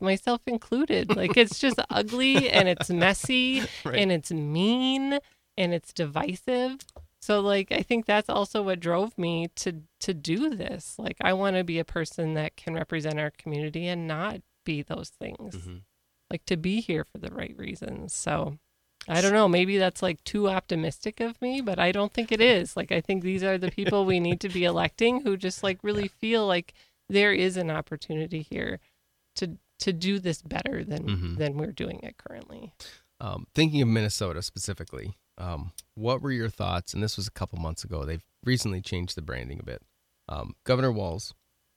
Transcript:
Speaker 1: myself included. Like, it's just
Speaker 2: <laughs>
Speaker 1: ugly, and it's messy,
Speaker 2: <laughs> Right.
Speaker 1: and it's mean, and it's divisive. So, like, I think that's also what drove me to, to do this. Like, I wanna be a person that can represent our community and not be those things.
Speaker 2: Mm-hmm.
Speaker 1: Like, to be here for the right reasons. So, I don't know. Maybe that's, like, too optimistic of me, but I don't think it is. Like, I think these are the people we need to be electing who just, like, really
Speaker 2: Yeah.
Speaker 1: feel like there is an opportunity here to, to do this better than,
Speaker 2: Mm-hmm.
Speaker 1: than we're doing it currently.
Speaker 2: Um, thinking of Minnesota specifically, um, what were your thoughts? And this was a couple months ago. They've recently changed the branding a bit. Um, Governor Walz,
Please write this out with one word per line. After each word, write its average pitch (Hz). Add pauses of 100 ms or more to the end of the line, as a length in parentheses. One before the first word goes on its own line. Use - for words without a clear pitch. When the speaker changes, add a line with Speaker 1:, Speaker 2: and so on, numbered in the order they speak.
Speaker 1:
myself 196
included. 233
Like, 185
it's 233
just 269
Speaker 2:
<laughs> -
Speaker 1:
ugly, 247
and 190
it's 175
messy, 254 (140)
Speaker 2:
<laughs> -
Right. 131
Speaker 1:
and 196
it's 170
mean, 254 (360)
and 175
it's -
divisive. 247 (420)
So, 208
like, 196
I -
think 233
that's 208
also 208
what 185
drove 175
me 170
to, 160 (180)
to 190
do 180
this. -
Like, -
I 185
wanna 190
be 165
a 165
person 160
that 151
can 165
represent 156
our 151
community 151
and 175
not 175 (240)
be 147
those 160
things. -
Speaker 2:
Mm-hmm. 90 (540)
Speaker 1:
Like, -
to 180
be 180
here 160
for -
the -
right -
reasons. -
So, 151 (500)
I 170
don't 196
know. 214
Maybe 185
that's, 185
like, 180
too 208
optimistic 180
of 233
me, 254
but 196
I 175
don't 202
think 226
it 220
is. 214
Like, 180
I 170
think 190
these 185
are 190
the 180
people 202
we 185
need 175
to 202
be 180
electing 175
who 202
just, 185
like, 190
really 208
Speaker 2:
Yeah. 196 (120)
Speaker 1:
feel 220
like 175 (360)
there 202
is 185
an 175
opportunity 156
here - (580)
to, 175 (240)
to 196
do 185
this 175
better -
than, 156
Speaker 2:
Mm-hmm. 87
Speaker 1:
than 147
we're 156
doing -
it -
currently. - (480)
Speaker 2:
Um, 98
thinking 151
of 117
Minnesota 104
specifically, 85 (220)
um, 85 (220)
what 120
were 139
your 113
thoughts? 90
And 101
this 107
was 98
a -
couple -
months 80
ago. 73
They've 80 (200)
recently 110
changed 90
the 80
branding 62
a -
bit. - (460)
Um, -
Governor 127
Walz, 98 (440)